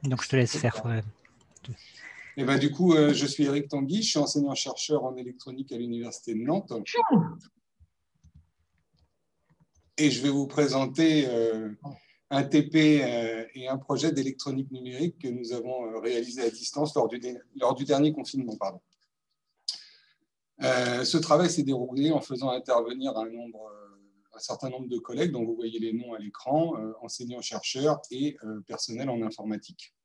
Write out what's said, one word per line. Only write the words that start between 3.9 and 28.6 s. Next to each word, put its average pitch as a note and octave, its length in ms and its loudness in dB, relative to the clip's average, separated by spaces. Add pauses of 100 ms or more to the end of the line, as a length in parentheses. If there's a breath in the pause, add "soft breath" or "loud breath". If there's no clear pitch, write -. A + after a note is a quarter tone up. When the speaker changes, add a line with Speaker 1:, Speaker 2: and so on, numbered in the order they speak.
Speaker 2:
je A3 80 0
suis D#3 100 2
enseignant-chercheur C#3 880 0
en B2+ 100 -4
électronique B2+ 560 -10
à B2 60 -6
l'Université A#2 560 -6
de G#2+ 80 -2
Nantes. D#3 320 -2 (3250)
Et D3+ 120 6
je A#2+ 120 0
vais C#3 80 4
vous C#3 180 0
présenter, C#3 800 4
euh, A2+ 460 0 (560 loud breath)
un C#3 140 2
T C#3+ 200 4
P, D3+ 400 6
euh, A#2 500 -2
et B2+ 140 -10
un C3+ 100 -2
projet C#3+ 360 0
d'électronique C3+ 580 -4
numérique B2+ 480 -6
que C#3 80 -8
nous A#2+ 240 -6
avons, B2 360 -6
euh, A2 120 -6
réalisé A#2+ 440 -2
à A#2 60 2
distance C#3+ 460 -4
lors A#2 140 2
du A#2+ 100 -8
dé-, B2 220 -10 (180)
lors B2+ 160 2
du C3 80 -4
dernier C#3+ 300 4
confinement, C3 420 -4
pardon. F#2+ 240 -6 (1800 loud breath)
Euh, B2 420 2
ce D#3+ 140 2
travail D#3 320 6
s'est D3+ 140 0
déroulé C3 480 0
en D3+ 100 2
faisant C3 300 -4
intervenir B2 680 0
un A2+ 120 -4
nombre, A2+ 380 -14
euh, G2+ 720 -20
un - 20 -20
certain - 300 -6
nombre B2+ 180 -10
de A#2+ 120 -2
collègues, C#3+ 320 -2
dont A#2+ 120 -2
vous A2+ 120 -2
voyez A2+ 240 -6
les A2+ 120 -2
noms A#2+ 220 -6
à A2 60 -12
l'écran, C#3 580 -2
euh, A2 240 -8
enseignants-chercheurs B2 1000 -4 (120)
et, C#3 340 -4
euh, G#2+ 160 -8